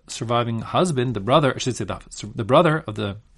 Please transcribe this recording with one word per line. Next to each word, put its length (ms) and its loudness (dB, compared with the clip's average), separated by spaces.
surviving 540 -2
husband, 540 0
the 60 -4
brother, 340 4
I 40 -10
should 180 -4
say 80 -6
the, 160 -8
the 100 -4
brother 420 4
of 80 -8
the 240 -6